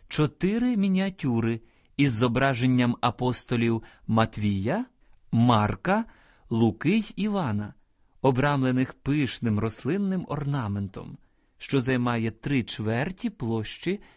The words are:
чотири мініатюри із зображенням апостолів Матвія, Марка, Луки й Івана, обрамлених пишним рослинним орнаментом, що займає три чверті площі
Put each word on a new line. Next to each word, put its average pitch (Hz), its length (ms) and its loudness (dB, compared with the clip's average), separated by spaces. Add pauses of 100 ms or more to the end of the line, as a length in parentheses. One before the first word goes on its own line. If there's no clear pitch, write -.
чотири 220 680 0
мініатюри 185 840 0 (380)
із 143 140 4
зображенням 123 880 2
апостолів 117 840 0 (240)
Матвія, 110 800 0 (460)
Марка, 117 720 4 (460)
Луки 117 480 2
й 208 180 -6
Івана, 165 580 -2 (480)
обрамлених 131 720 2
пишним 123 640 -2
рослинним 180 720 -4
орнаментом, 117 880 -6 (400)
що - 220 -2
займає 120 500 0
три 139 320 -2
чверті 123 680 -4
площі 113 680 -6 (160)